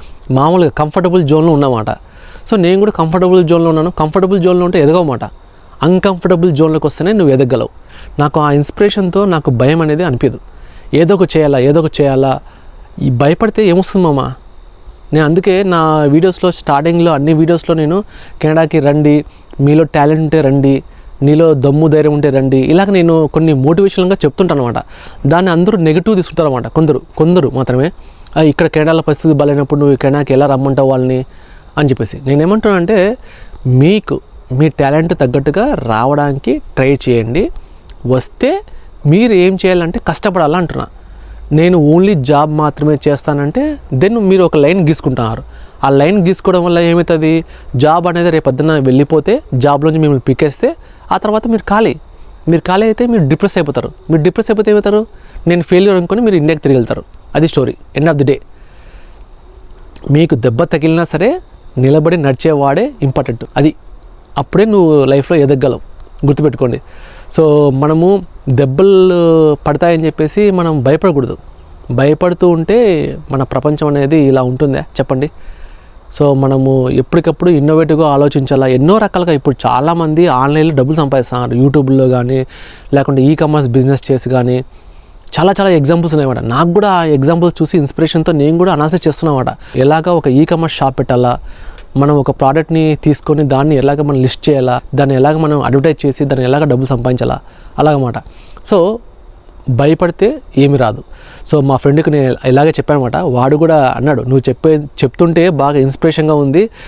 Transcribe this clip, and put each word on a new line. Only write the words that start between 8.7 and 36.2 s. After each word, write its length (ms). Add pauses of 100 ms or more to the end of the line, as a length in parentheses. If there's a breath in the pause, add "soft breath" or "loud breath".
నాకు 260
భయం 300
అనేది 220
అనిపించదు. 360 (540 soft breath)
ఏదో 220
ఒక 220
చేయాలా, 220
ఏదో 220
ఒక 200
చేయాలా. 380 (640 soft breath)
ఈ 80
భయపడితే 580
ఏమొస్తుంది 400
మామ? 240 (840)
నేను 120
అందుకే 380
నా 400
వీడియోస్లో, 480
స్టార్టింగ్లో 600
అన్ని 220
వీడియోస్లో 420
నేను 280 (380 loud breath)
"కెనడాకి 380
రండి, 460 (340 soft breath)
మీలో 240
టాలెంట్ 380
ఉంటే 200
రండి, 420 (380 soft breath)
నీలో 320
దమ్ము 340
ధైర్యం 260
ఉంటే 160
రండి", 280
ఇలాగ 320
నేను 380
కొన్ని 260
మోటివేషనల్గా 600 (120)
చెప్తుంటాను 400
అనమాట. 180 (440 loud breath)
దాన్ని 240
అందరూ 260
నెగిటివ్ 380
తీసుకుంటారు 320
అనమాట, 200
కొందరు, 340 (160)
కొందరు 320
మాత్రమే. 420 (460 soft breath)
"ఆ, 40
ఇక్కడ 260
కెనడాలో 340
పరిస్థితి 320
బాగాలేనప్పుడు 460
నువ్వు 160
కెనడాకి 380
ఎలా 120
రమ్మంటావు 440
వాళ్ళని?" 360 (520 soft breath)
అని 120
చెప్పేసి. 360
నేనేమంటున్నానంటే 920 (500 loud breath)
మీకు 540 (300)
మీ 180
టాలెంట్ 500
తగ్గట్టుగా 540
రావడానికి 880 (140)